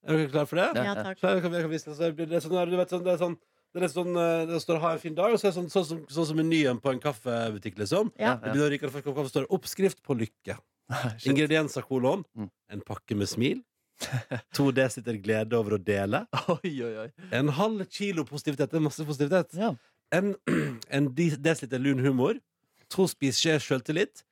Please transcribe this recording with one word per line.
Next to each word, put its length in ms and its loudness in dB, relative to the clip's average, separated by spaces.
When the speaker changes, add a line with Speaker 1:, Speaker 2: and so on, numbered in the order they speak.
Speaker 1:
Er 160 2
dere 100 0
klar 160 0
for 140 -2
det? 160 2
Speaker 2:
Ja, 200 0
takk. 220 -6
Speaker 1:
Så 140 2
jeg 100 2
kan, 140 -2
jeg 100 -2
kan 60 -4
vise 180 -6
det. 60 -10
Så 80 -4
det 120 0
blir, 140 -6
det 80 0
er 60 0
sånn, 160 0
du 80 0
vet, 140 0
sånn, 160 -4
det 80 4
er 80 -2
sånn, 140 -4
det 40 -4
er 80 2
litt 80 -4
sånn, 200 -2
eh, 300 2
det 160 -2
står 220 0
"Ha 100 2
en 80 -4
fin 160 -8
dag", 160 4
og 80 4
så 60 2
er 40 4
det 60 -4
sånn, 140 -6
sånn 160 2
som, 180 -8
sånn 240 0
som 80 0
menyen 420 4
på 120 2
en 100 -2
kaffebutikk, 760 -4
liksom. 400 2
Speaker 2:
Ja. 180 2
Speaker 1:
Det 160 -6
blir 80 2
da 80 4
rikere 240 -4
for 80 -8
kaffe, 300 -4
står 180 0
"Oppskrift 540 0
på 120 0
lykke". 440 -6
Speaker 3:
<laughs> 280 -4
Shit. 120 -4
Speaker 1:
Ingredienser, 560 2
kolon. 380 2
Speaker 3:
Mm. 140 -8
Speaker 1:
En 120 -10
pakke 360 -6
med 120 0
smil. 300 0
Speaker 3:
<laughs> 560 -8
Speaker 1:
To 160 4
desiliter 480 0
glede 340 0
over 220 2
å 60 -2
dele. 420 0
Speaker 3:
<laughs> 160 0
Oi, 180 -4
oi, 120 -6
oi. 120 -10
Speaker 1:
En 200 2
halv 400 0
kilo 360 -4
positivitet. 460 -2
Det 80 0
er 80 2
masse 180 -4
positivitet. 480 0
Speaker 3:
Ja. 200 -2
Speaker 1:
En, 200 0
<clears throat> 480 -2
en 180 2
de-, 220 2
desiliter 460 0
lun 200 2
humor. 380 4
To 140 4
spiseskjeer 560 2
selvtillit. 720 -2